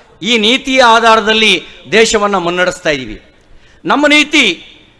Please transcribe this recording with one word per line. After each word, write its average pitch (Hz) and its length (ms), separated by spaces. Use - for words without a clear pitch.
ಈ 226 160
ನೀತಿಯ 262 440
ಆಧಾರದಲ್ಲಿ 220 840
ದೇಶವನ್ನು 202 480
ಮುನ್ನಡೆಸ್ತಾ 175 500
ಇದ್ದೀವಿ. 117 320
ನಮ್ಮ 254 220
ನೀತಿ 294 600